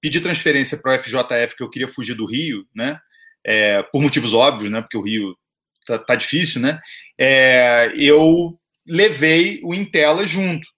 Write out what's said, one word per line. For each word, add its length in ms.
pedi 180
transferência 560
pra 180
U 20
F 140
J 260
F, 200
que 60
eu 80
queria 180
fugir 280
do 100
Rio, 400
né, 240
é, 380
por 180
motivos 320
óbvios, 380
né, 100
porque 160
o 60
Rio 340
tá, 140
tá 160
difícil, 440
né, 200
é, 800
eu 640
levei 760
o 80
Em 140
Telas 460
junto 360